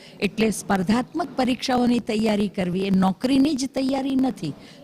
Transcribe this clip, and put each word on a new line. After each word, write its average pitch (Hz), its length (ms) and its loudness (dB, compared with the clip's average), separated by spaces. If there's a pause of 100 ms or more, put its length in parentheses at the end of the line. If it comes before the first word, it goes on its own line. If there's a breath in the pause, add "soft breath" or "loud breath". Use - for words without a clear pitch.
(200 loud breath)
એટલે 208 300 0
સ્પર્ધાત્મક 220 880 -2
પરીક્ષાઓની 247 600 0
તૈયારી 214 500 0
કરવી 185 380 -2
એ 202 40 -2
નોકરીની 254 640 2
જ 262 200 -4
તૈયારી 269 420 -2
નથી, 247 360 -2 (320 loud breath)